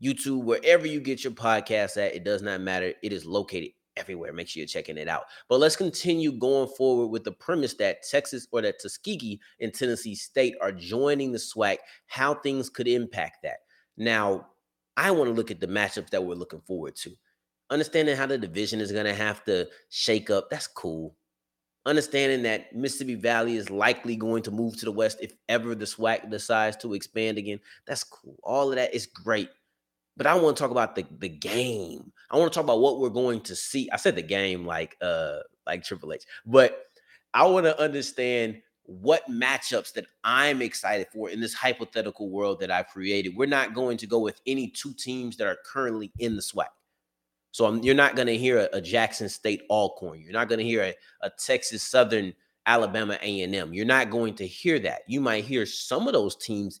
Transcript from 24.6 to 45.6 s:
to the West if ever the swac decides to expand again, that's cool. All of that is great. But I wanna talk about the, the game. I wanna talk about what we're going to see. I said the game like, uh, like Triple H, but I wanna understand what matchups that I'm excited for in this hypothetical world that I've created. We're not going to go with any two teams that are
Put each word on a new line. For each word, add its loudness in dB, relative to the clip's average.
to -10
the -2
West 0
if -10
ever 0
the -6
swac -2
decides 0
to -6
expand -4
again, -6
that's -6
cool. -20
All 2
of -2
that 0
is -4
great. -2
But -2
I 6
wanna 4
talk -2
about 2
the, -4
the -6
game. -4
I -2
wanna 6
talk 0
about 4
what 6
we're 2
going 0
to -10
see. -4
I 0
said 2
the -4
game -2
like, -6
uh, -2
like -4
Triple -10
H, -10
but 6
I 8
wanna 6
understand -2
what 2
matchups -2
that -8
I'm 4
excited -2
for -6
in -6
this -4
hypothetical -4
world -2
that -4
I've 0
created. -2
We're 2
not 0
going -2
to -12
go 2
with -2
any -2
two -10
teams -8
that -2
are -2